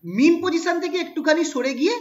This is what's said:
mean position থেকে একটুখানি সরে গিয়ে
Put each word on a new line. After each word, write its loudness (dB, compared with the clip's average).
mean 4
position -2
থেকে -6
একটুখানি 0
সরে -4
গিয়ে 0